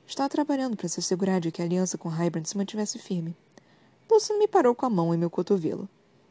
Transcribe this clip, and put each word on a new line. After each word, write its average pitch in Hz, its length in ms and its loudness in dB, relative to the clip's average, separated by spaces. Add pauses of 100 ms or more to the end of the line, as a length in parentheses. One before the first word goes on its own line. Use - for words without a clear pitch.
Estava 277 240 -2
trabalhando 269 480 0
para 175 120 -4
se - 100 -6
assegurar 190 420 0
de 165 120 -2
que 175 100 -6
a - 20 0
aliança 180 320 0
com - 120 -8
Hybern 165 380 -2
se - 100 -8
mantivesse 208 420 -4
firme. 170 360 -6 (760)
Lucian 427 280 4
me 415 100 4
parou 247 260 4
com 254 100 -4
a 254 60 0
mão 170 240 2
em - 20 2
meu 170 140 0
cotovelo. 180 580 0 (420)